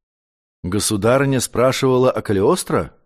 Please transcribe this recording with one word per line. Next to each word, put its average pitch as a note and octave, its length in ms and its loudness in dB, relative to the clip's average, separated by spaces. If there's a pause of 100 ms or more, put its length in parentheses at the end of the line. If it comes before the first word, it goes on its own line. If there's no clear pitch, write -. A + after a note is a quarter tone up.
(640)
«Государыня A2+ 760 0
спрашивала B2+ 720 0
о A2 100 -4
Калиостро?» G#2+ 720 -2 (120)